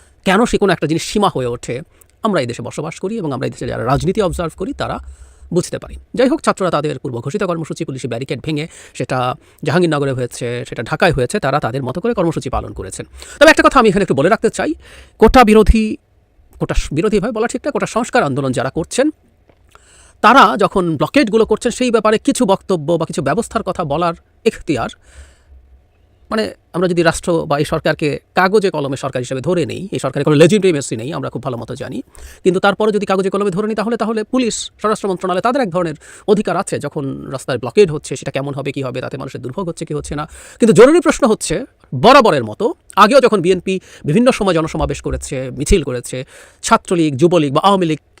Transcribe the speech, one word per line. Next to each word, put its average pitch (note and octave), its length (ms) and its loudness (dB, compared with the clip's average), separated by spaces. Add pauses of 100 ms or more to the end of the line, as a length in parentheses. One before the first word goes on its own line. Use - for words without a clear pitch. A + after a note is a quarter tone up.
(240)
কেন G3 200 4
সে G3+ 140 0
কোনো G3 140 2
একটা D#3+ 140 0
জিনিস D#3+ 160 -2
সীমা G#3 260 0
হয়ে C3 180 -2
ওঠে। B2 340 -8 (420)
আমরা F#3+ 180 0
এই B2 60 -2
দেশে A#2+ 160 -8
বসবাস D3 360 -10
করি A3 200 -6
এবং D#3 140 -4
আমরা C3+ 140 -4
এই B2 40 -4
দেশে B2+ 160 -10
যারা A#2 200 -6
রাজনীতি C#3+ 360 0
অবজার্ভ E3+ 340 -4
করি, B3 160 -8
তারা A#2+ 260 -6 (560)
বুঝতে - 240 -2
পারি। - 180 -16 (180)
যাই A#3+ 140 2
হোক, D4+ 120 0
ছাত্ররা F#3+ 300 0
তাদের D3+ 280 -2
পূর্ব A#2+ 220 -6
ঘোষিত C#3+ 220 -4
কর্মসূচি, E3 420 -4
পুলিশি C3+ 240 -8
ব্যারিকেড A#2+ 340 -6
ভেঙে, D3+ 240 -4 (280)
সেটা B2+ 400 -2 (300)
জাহাঙ্গীরনগরে D3 480 2
হয়েছে, A#2+ 560 -6
সেটা - 140 -8
ঢাকায় D#3+ 300 2
হয়েছে, B2+ 280 -2
তারা D3 200 0
তাদের C3 220 -4
মতো C3 180 -6
করে A#3 140 -2
কর্মসূচি E3 360 -2
পালন G#2+ 220 -6
করেছেন। F#2+ 340 -12 (320)
তবে D#4 120 8
একটা D4+ 120 4
কথা D4 180 4
আমি A3 80 6
এখানে G3 140 4
একটু E3 120 0
বলে C#3 140 4
রাখতে G#3+ 220 2
চাই, D4 240 -2 (440)
কোটা A#3 260 8
বিরোধী, G#3+ 520 6 (640)
কোটা - 160 -4 (180)
বিরোধী F#3 280 2
ভাবে A3+ 120 -2
বলা A3+ 140 -2
ঠিক A#3+ 180 -6
না, D4+ 60 -2
কোটা - 160 -2
সংস্কার A#3 360 0
আন্দোলন C3+ 300 -2
যারা C3 180 -2
করছেন, C4+ 400 -2 (1080)
তারা A#3 360 6
যখন F3+ 400 0
ব্লকেডগুলো G3+ 500 2
করছেন, A3 260 -2
সেই B3+ 180 0
ব্যাপারে A3 280 2
কিছু B3 280 0
বক্তব্য F3 460 0
বা D#3+ 140 0
কিছু - 160 -6
ব্যবস্থার G3 400 -2
কথা F#3 220 -6
বলার E3+ 300 -2 (300)
এখতিয়ার, D3 440 -2 (1400)
মানে, A3 240 -4 (180)
আমরা F#3 160 0
যদি F3 140 2
রাষ্ট্র D#3+ 440 0
বা C#3+ 120 0
এই D3 60 0
সরকারকে D3+ 560 -2 (140)
কাগজে F#3+ 360 2
কলমে C#3 260 -4
সরকার C3 240 -6
হিসেবে C3 200 -6
ধরে E3 260 0
নেই, A2 260 -10
এই C3 60 -4
সরকারের C#3 260 -4
কোনো D3+ 120 4
লেজিটিমেসি E3 600 2
নেই, A#2+ 160 -8
আমরা C3+ 180 -6
খুব B2 120 -10
ভালো B2+ 140 -6
মতো A#2 180 -12
জানি, B2 280 -10 (420)
কিন্তু F#3 160 2
তারপরে G#3 320 2
যদি G3+ 140 -2
কাগজে F#3+ 240 0
কলমে G3+ 200 -2
ধরে G3+ 160 -4
নিই, G#3+ 100 -4
তাহলে, A3+ 200 -4
তাহলে A3 280 -4
পুলিশ, B3 300 -2 (240)
স্বরাষ্ট্র G#3 300 -2
মন্ত্রণালয়, F#3 320 -2
তাদের B3+ 220 0
এক G3 80 -2
ধরনের E3 240 -2 (340)
অধিকার G3 280 2
আছে। E3+ 220 -4
যখন C#3 540 -6
রাস্তায় C3 260 -4
ব্লকেড D#3 320 2
হচ্ছে, - 260 -8
সেটা - 140 -10
কেমন C#3 240 -6
হবে, C3+ 180 -6
কী C#3 100 -4
হবে, B2+ 180 -6
তাতে A#2+ 160 -8
মানুষের C3 260 -12
দুর্ভোগ E3 260 -6
হচ্ছে E3 160 -8
কি D#3 100 -8
হচ্ছে D3 220 -8
না। D3 120 -8 (320)
কিন্তু A3 120 6
জরুরি C4+ 280 8
প্রশ্ন C#4+ 260 2
হচ্ছে, G#3+ 380 -2 (300)
বরাবরের F3+ 500 6
মতো G3 300 -4 (220)
আগেও C4 240 6
যখন A3 200 4
বিএনপি F#3 400 0 (240)
বিভিন্ন A3 260 4
সময় G3 240 0
জনসমাবেশ D#3 460 -2
করেছে, C3 500 -6
মিছিল C#3+ 320 0
করেছে, B2+ 420 -8 (380)
ছাত্রলীগ, E3+ 540 0
যুবলীগ D#3 380 2
বা D#3 100 2
আওয়ামী F#3+ 220 4
লীগ D#3 120 -2 (220)